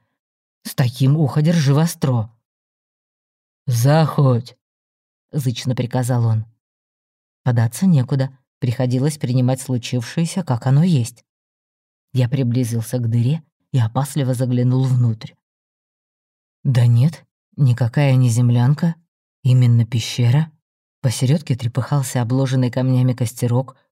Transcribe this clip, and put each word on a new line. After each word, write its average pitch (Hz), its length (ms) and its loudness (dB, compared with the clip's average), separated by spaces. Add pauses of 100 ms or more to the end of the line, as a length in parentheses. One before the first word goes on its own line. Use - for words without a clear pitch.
(640)
с - 100 -14
таким 135 420 0
ухо 151 260 0
держи 156 300 2
востро. 135 600 -2 (1300)
"Заходь", 131 920 2 (760)
зычно 123 420 -4
приказал 120 520 -2
он. 113 200 0 (960)
Податься 117 440 0
некуда, 135 500 0 (220)
приходилось 127 600 -2
принимать 127 420 0
случившееся, 127 840 -4
как 123 240 -4
оно 135 160 4
есть. 151 420 -2 (880)
Я 127 160 0
приблизился 120 680 -2
к 120 100 -4
дыре 120 340 0 (300)
и 139 60 0
опасливо 127 560 -2
заглянул 123 500 0
внутрь. 123 480 0 (1300)
"Да 120 220 2
нет, 120 380 2 (320)
никакая 131 600 2
не 127 120 4
землянка, 123 680 2 (460)
именно 123 440 4
пещера". 123 640 0 (520)
Посерёдке 135 520 0
трепыхался 120 680 -4
обложенный 127 480 0
камнями 127 420 0
костерок, 120 640 -4 (160)